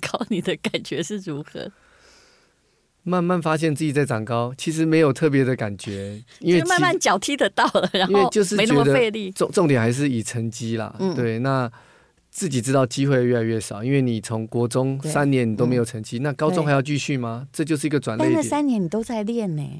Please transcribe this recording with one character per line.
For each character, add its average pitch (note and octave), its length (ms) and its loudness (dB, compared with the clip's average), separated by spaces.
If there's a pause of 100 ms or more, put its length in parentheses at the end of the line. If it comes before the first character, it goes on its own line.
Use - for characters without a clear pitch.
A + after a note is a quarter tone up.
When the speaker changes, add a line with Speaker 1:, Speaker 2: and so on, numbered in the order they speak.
Speaker 1:
高， - 300 -4
你 F#3+ 100 0
的 E3+ 160 -2
感 - 260 -4
觉 D3 200 -4
是 G#3 160 -8
如 D#3 240 -8
何？ - 280 -14 (1300)
Speaker 2:
慢 F3+ 200 0
慢 F3 180 2
发 D#3 160 0
现 D#3 160 2
自 C#3+ 120 -4
己 D3+ 80 0
在 C#3+ 140 2
长 A2 180 -2
高， A#2+ 320 -2
其 - 160 -4
实 D#3+ 140 0
没 D#3+ 120 4
有 D3+ 140 6
特 D#3+ 180 2
别 C3+ 140 4
的 C3 100 2
感 G#2+ 240 -4
觉， G2+ 420 -8 (200)
因 E3 140 2
为 E3+ 60 6
Speaker 1:
就 E3 60 2
慢 F4 140 4
慢 F4+ 180 2
脚 - 200 2
踢 C#4+ 180 -4
得 G#3 140 2
到 A#3 140 0 (100)
了， F3+ 180 2
Speaker 2:
其-， G3+ 60 0
Speaker 1:
然 F3+ 100 2
后 F#3 60 2
Speaker 2:
因 G3+ 100 6
为 - 60 0
就 G#3 120 2
是 G3 140 -2
觉 G3+ 100 2
得 A3+ 60 2
Speaker 1:
没 - 60 6
那 - 60 4
么 C#3 80 4
费 A3 180 4
力。 G#3 200 -6
Speaker 2:
重-， - 220 0
重 F3 160 4
点 C#3 100 4
还 A#2 140 4
是 C#3+ 160 0
以 A#2+ 140 -2
成 A2+ 280 -6
绩 A2+ 260 -6
啦。 G#2+ 220 -6
Speaker 1:
嗯。 F#3 160 -2
Speaker 2:
对， A#2 240 0
那 C3 320 0 (600)
自 - 180 -4
己 C3+ 120 0
知 B2 120 -2
道 C3+ 120 4
机 C#3 220 0
会 C3 180 4
越 B2 120 2
来 A#2 60 0
越 A2+ 180 -2
少， G#2 240 -8
因 C3 80 -2
为 C#3 100 4
你 A#2 180 0
从 A2 280 -4
国 A#2+ 180 0
中 C3 320 0
Speaker 1:
对。 C#3 100 -6
Speaker 2:
三 D3 220 2
年 B2+ 180 2
你 A2 60 0
都 A2+ 100 0
没 B2 120 2
有 A#2+ 80 2
成 A2 180 -8
绩， A#2 160 -8
Speaker 1:
嗯。 B2 60 -6
Speaker 2:
那 D3 80 -2
高 D3+ 180 0
中 E3+ 160 0
还 D3 60 2
要 C#3 100 4
继 C#3+ 160 -2
续 C#3+ 180 -2
吗？ A#2+ 360 -6
Speaker 1:
对。 - 60 -8
Speaker 2:
这 D#3+ 60 -2
就 D#3 120 0
是 C#3+ 100 -2
一 D3 40 -4
个 C#3 100 2
转 A2+ 180 -4
捩 - 40 0
点。 - 120 4
Speaker 1:
但 D#4+ 80 2
那 - 60 -4
三 D4 180 0
年 A#3 160 2
你 E3+ 60 -2
都 A3 160 -4
在 A3+ 180 -4
练 G#3 340 -2
呢 D3 60 -4 (180)